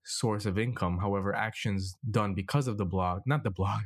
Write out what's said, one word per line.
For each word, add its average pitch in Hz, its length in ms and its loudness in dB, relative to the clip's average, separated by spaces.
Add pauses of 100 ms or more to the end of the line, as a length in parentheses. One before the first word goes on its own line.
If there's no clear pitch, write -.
source 107 400 0
of 98 120 2
income, 98 420 0
however, 98 360 0
actions 104 640 -2 (120)
done 104 240 2
because 98 320 0
of 110 120 -2
the 101 80 0
blog, 90 400 0
not 139 180 0
the 113 80 0
blog, 104 340 0